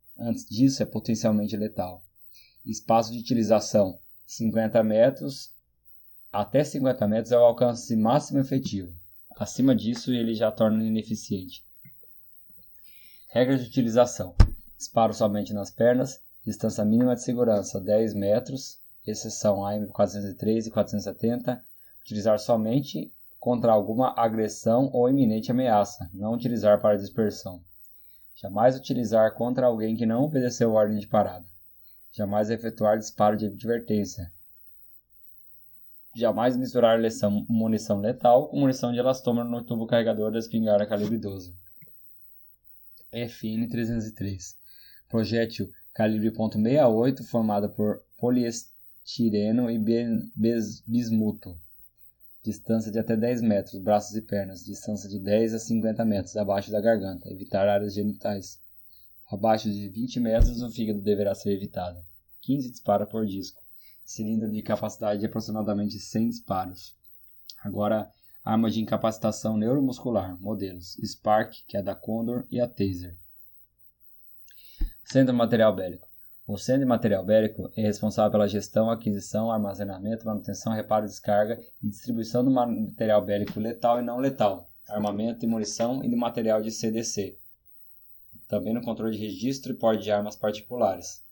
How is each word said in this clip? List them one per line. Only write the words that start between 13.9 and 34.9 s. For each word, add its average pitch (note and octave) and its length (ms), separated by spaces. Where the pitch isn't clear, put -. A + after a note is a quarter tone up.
Disparo A2 380
somente G#2 400
nas G2+ 160
pernas. B2 500
Distância A2 400
mínima A#2+ 300
de A#2 80
segurança, A2+ 580
dez G#2 360
metros. G#2+ 640
Exceção G#2 580
A G#2 120
M G#2+ 140
quatrocentos G2+ 420
e - 20
três A2+ 320
e A2+ 60
quatrocentos G#2 340
e G2 60
setenta. B2 520
Utilizar G#2+ 380
somente A#2+ 720
contra A#2 340
alguma A2 480
agressão A2+ 720
ou B2 160
iminente A#2+ 440
ameaça. G#2+ 600
Não G#2 220
utilizar A2 480
para G#2+ 160
dispersão. G2+ 640
Jamais G#2+ 400
utilizar A2+ 600
contra B2 320
alguém A2 280
que A#2 80
não A2+ 200
obedeceu B2 500
ordem G#2+ 240
de G2+ 80
parada. - 400
Jamais G#2 380
efetuar A2 480
disparo G#2+ 400
de G#2+ 80
advertência. G#2 880